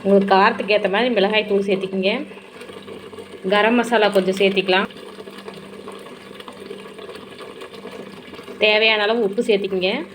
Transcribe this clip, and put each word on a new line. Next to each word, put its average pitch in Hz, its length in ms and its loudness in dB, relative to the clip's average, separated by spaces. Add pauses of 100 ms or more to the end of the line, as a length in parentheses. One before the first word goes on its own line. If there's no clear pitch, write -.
உங்களுக்கு 196 280 6
காரத்துக்கு 208 440 4
ஏத்த 202 180 2
மாதிரி 247 220 2
மிளகாய் 208 340 4
தூள் 196 180 2
சேர்த்திக்கங்க. 190 440 0 (1400)
கரம் 220 280 6
மசாலா 226 360 4
கொஞ்சம் 190 240 2
சேர்த்திக்கலாம். 190 480 2 (3750)
தேவையான 214 420 4
அளவு 233 220 2
உப்பு 226 220 -2
சேர்த்திக்கங்க. 196 420 0 (220)